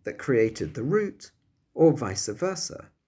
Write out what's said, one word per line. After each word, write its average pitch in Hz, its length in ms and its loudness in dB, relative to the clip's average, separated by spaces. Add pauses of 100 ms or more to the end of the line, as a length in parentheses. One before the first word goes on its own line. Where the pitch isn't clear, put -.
that - 140 -8
created 110 560 0
the 110 100 -6
route, 196 460 -2 (460)
or 160 200 8
vice 98 320 -4
versa, 170 640 -6 (180)